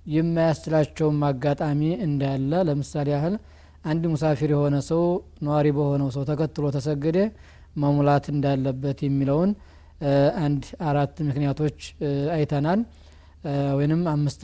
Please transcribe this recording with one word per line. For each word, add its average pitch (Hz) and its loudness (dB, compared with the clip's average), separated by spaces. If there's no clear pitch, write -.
የማያስችላቸውም 156 2
አጋጣሚ 143 0
እንዳለ፣ 139 0
ለምሳሌ 143 -2
ያህል 147 0
አንድ 165 -2
ሙሳፊር 151 0
የሆነ 143 2
ሰው 165 0
ነዋሪ 147 2
በሆነው 143 0
ሰው 139 -4
ተከትሎ 147 -2
ተሰገደ 147 0
መሙላት 143 2
እንዳለበት 139 -2
የሚለውን፣ 139 2
እ፣ 143 0
አንድ 147 0
አራት 143 0
ምክንያቶች፣ 143 -2
እ፣ 147 -4
አይተናል። 156 0
እ፣ - -6
ወይንም 147 2
አምስት 147 -2